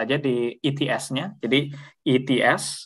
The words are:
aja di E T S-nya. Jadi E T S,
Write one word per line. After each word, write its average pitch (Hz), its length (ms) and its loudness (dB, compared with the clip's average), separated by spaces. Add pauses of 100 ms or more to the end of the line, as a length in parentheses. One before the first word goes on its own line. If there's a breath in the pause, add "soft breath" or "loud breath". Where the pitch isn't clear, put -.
aja 131 160 0
di 120 400 -2
E 139 160 0
T 143 160 -2
S-nya. 143 480 -4
Jadi 143 320 2 (340 loud breath)
E 127 160 4
T - 160 0
S, 131 500 0